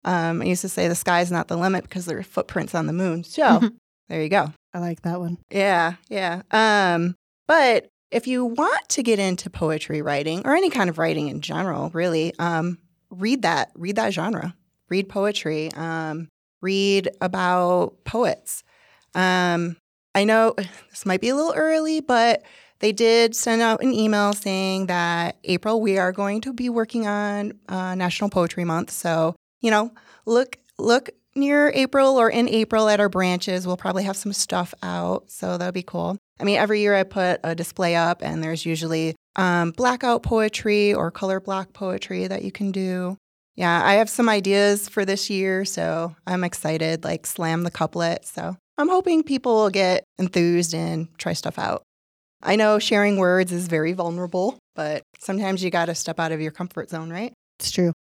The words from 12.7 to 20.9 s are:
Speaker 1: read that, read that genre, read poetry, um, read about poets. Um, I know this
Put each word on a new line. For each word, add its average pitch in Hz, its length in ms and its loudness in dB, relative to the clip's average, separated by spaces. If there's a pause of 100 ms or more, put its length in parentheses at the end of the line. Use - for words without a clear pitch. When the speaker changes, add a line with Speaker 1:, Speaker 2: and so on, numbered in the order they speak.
Speaker 1:
read 220 320 -2
that, 165 340 0
read 190 220 -6
that 220 160 0
genre, 180 420 -4 (320)
read 190 220 -2
poetry, 165 640 -2
um, 160 560 -8 (320)
read 196 480 2 (100)
about 180 760 2 (100)
poets. - 580 -2 (520)
Um, 180 640 2 (380)
I 202 80 4
know 220 300 4 (360)
this - 160 -14